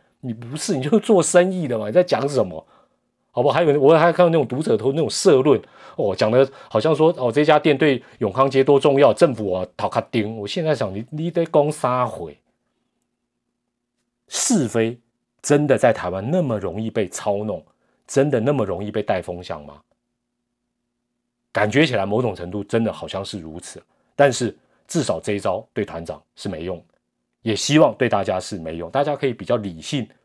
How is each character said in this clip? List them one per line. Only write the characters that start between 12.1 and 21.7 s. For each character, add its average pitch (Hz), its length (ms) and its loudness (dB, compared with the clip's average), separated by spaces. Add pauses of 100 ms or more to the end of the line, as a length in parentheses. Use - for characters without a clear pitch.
是 165 400 0
非 113 300 -2 (420)
真 147 260 2
的 127 120 4
在 117 160 4
台 90 160 -8
湾 98 200 -6
那 180 120 0
么 120 160 -2
容 92 200 -6
易 110 120 -6
被 101 180 -4
操 101 300 -4
弄， 101 260 -8 (420)
真 139 240 0
的 151 80 0
那 147 140 0
么 120 140 -2
容 95 180 -6
易 104 60 -10
被 107 120 -4
带 92 200 -2
风 87 200 -10
向 76 220 -12
吗？ 73 160 -20 (1700)
感 107 200 -2